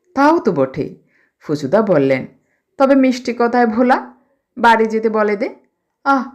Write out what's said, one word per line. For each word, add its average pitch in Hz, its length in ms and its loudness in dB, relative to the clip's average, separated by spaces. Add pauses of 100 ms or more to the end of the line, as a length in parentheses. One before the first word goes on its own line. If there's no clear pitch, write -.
(140)
"তাও 302 240 2
তো 214 140 -2
বটে।" 135 340 -2 (540)
ফুচুদা 147 420 -2
বললেন, 139 440 0 (520)
"তবে 269 160 4
মিষ্টি 254 440 0
কথায় 240 280 0
ভোলা, 247 480 0 (420)
বাড়ি 226 300 2
যেতে 220 220 -2
বলে 208 280 0
দে।" 226 120 -6 (560)
"আহ, 277 200 0 (100)